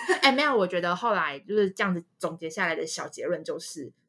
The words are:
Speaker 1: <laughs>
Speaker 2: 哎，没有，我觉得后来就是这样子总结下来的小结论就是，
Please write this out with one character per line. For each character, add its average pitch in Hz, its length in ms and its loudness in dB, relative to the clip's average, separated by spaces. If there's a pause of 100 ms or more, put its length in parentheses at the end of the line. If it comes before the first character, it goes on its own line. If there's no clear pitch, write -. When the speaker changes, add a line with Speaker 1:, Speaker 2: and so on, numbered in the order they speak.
Speaker 1:
<laughs> 359 160 2
Speaker 2:
哎， 277 80 8
没 269 100 2
有， 285 140 2
我 196 100 4
觉 180 140 -2
得 175 160 0
后 220 180 0
来 151 260 0
就 - 140 -8
是 208 160 4
这 202 140 -2
样 190 100 2
子 170 80 -2 (160)
总 165 200 -4
结 165 120 -8
下 185 160 -2
来 165 80 0
的 160 140 -4
小 - 220 -8
结 - 160 -8
论 165 180 -2
就 160 160 -6
是， - 320 -12 (180)